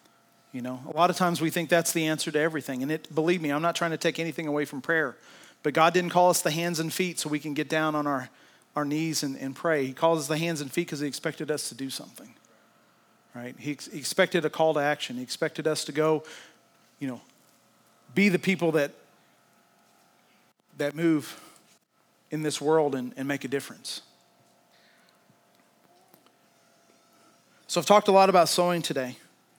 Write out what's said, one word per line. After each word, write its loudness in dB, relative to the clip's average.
You -10
know, -10
a -10
lot 6
of 0
times 0
we 2
think -4
that's 4
the 0
answer -2
to 0
everything. -2
And -2
it, -6
believe 2
me, -2
I'm 0
not 0
trying -2
to -4
take 0
anything -4
away 0
from -10
prayer. 0
But -2
God 6
didn't 0
call 6
us 2
the 0
hands -2
and -4
feet -2
so -6
we -2
can -6
get -4
down 0
on -2
our, -2
our -2
knees -2
and, -6
and -8
pray. 0
He -6
calls 2
us -4
the 0
hands -2
and -8
feet -4
'cause -6
he -4
expected -8
us -4
to -14
do -8
something, -14
right? -14
He -8
ex-, -10
he -14
expected 0
a 2
call 2
to 0
action. -2
He -8
expected -4
us -2
to -12
go, 2
you -6
know, -8
be 6
the 2
people 0
that, 2
that -4
move 0
in -6
this -4
world 2
and, -6
and -8
make -4
a -6
difference. -8
So -2
I've -4
talked 6
a 6
lot 8
about 6
sowing 2
today. -4